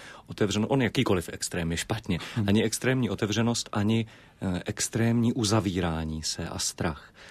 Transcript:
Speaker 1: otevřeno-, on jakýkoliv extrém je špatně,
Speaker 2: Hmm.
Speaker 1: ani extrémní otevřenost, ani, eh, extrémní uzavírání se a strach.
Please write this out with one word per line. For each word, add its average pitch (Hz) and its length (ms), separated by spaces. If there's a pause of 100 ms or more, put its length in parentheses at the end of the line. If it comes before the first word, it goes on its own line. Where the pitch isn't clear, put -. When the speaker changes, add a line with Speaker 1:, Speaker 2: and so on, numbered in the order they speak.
(260)
Speaker 1:
otevřeno-, 107 400
on 135 160
jakýkoliv 101 500
extrém 85 380
je 82 60
špatně, - 420 (160)
Speaker 2:
Hmm. 104 140
Speaker 1:
ani 107 160
extrémní 120 460
otevřenost, 113 640
ani, 113 340 (360)
eh, 90 240
extrémní 117 640
uzavírání 87 920
se 80 260
a - 100
strach. - 560 (160)